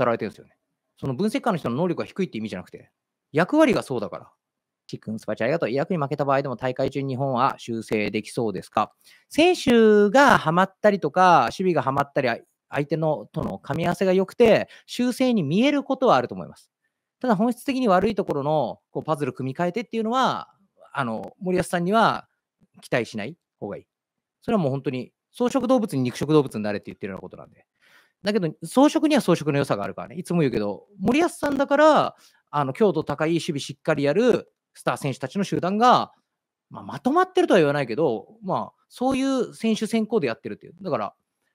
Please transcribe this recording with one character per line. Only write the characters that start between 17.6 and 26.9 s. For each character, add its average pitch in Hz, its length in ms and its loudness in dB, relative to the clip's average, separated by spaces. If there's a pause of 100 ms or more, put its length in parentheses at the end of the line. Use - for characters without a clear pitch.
的 262 160 -4
に 247 80 0
悪 185 200 4
い 226 60 -4
と 190 100 -2
こ 170 100 -4
ろ 139 80 -4
の、 143 380 -2 (100)
こ 147 100 -10
う、 - 20 -6
パ 156 140 -2
ズ 143 100 -4
ル 120 60 -4
組 131 200 -6
み - 40 -12
替 175 120 -2
え 175 40 -6
て 233 100 -6
っ - 20 -8
て 226 120 -10
い 226 40 -2
う 214 40 -2
の 220 60 -4
は、 214 400 -2 (420)
あ 139 120 -4
の、 110 360 -8
森 180 180 -2
保 180 60 0
さ 180 140 -4
ん 175 60 -4
に 190 80 -2
は 208 360 0 (520)
期 - 100 -18
待 120 160 0
し - 100 -12
な 101 80 -6
い 151 120 -12 (220)
方 107 100 -10
が 98 80 -10
い - 40 -14
い。 - 60 -20 (540)
そ - 100 -8
れ 226 60 2
は 185 60 0
も 139 60 2
う - 20 -2
本 135 140 -4
当 151 60 -4
に、 127 220 -8 (220)
草 240 160 0
食 254 160 -2
動 254 140 4
物 202 160 -4
に 131 60 0
肉 123 140 -4
食 147 160 2
動 151 100 6
物 - 120 -6
に 110 80 -6
な 104 100 -4
れ 101 60 -4
っ - 20 -20
て 98 100 -16